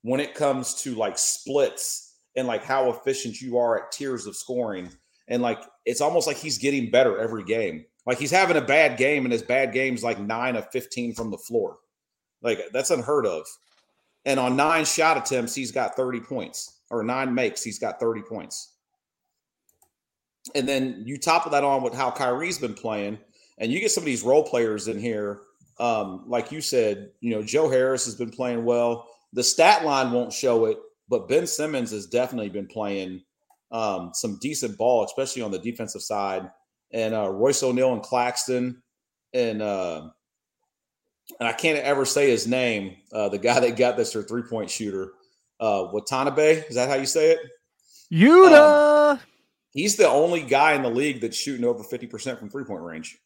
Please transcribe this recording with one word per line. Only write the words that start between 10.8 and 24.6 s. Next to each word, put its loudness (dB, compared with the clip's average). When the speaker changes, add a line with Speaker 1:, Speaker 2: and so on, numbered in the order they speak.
Speaker 1:
from -6
the -8
floor. -4
Like, -2
that's -2
unheard 0
of. -4
And 0
on 0
nine 2
shot 2
attempts, -4
he's -8
got -4
thirty -4
points. -12
Or -4
nine -2
makes, -2
he's -10
got -6
thirty -2
points. -14
And -2
then -4
you -10
topple 0
that 2
on 0
with -4
how -2
Kyrie's -4
been -6
playing, -6
and -4
you -2
get 0
some -2
of -6
these -2
role 4
players -2